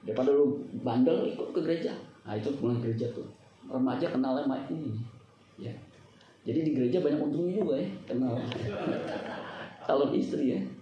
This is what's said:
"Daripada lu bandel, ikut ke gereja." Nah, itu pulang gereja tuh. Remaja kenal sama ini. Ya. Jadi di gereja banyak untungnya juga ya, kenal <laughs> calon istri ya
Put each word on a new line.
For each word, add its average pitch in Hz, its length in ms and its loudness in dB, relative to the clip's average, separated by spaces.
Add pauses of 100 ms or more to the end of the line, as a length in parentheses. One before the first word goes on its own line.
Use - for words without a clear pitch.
"Daripada 127 320 2
lu 143 320 6 (160)
bandel, 127 480 4
ikut - 240 -6
ke 175 80 0
gereja." 165 320 0 (320)
Nah, 107 160 -4
itu 139 160 -2
pulang 120 240 2
gereja 113 320 0
tuh. - 160 -10 (400)
Remaja 131 400 0
kenal 131 320 0
sama 131 160 0 (160)
ini. 147 240 -4 (640)
Ya. - 160 -8 (720)
Jadi 160 160 2
di 156 80 2
gereja 127 320 2
banyak 147 160 2
untungnya 170 400 0
juga 156 160 2
ya, 196 120 -2 (200)
kenal 127 240 0 (800)
<laughs> - 720 -10
calon 139 320 4
istri - 400 2
ya - 40 0 (220)